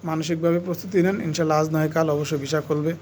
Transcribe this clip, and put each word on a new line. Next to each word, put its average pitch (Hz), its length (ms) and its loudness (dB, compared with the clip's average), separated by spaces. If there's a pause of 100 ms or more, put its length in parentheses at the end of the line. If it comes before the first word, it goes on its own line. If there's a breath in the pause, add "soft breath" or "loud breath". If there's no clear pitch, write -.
মানসিকভাবে 160 580 0
প্রস্তুতি 185 380 -2
নেন, 196 120 2 (100)
ইনশাল্লাহ 156 340 2
আজ 160 140 2
নয় 156 200 2
কাল 160 200 4
অবশ্যই 147 280 -2
ভিসা 147 260 0
খুলবে 151 320 0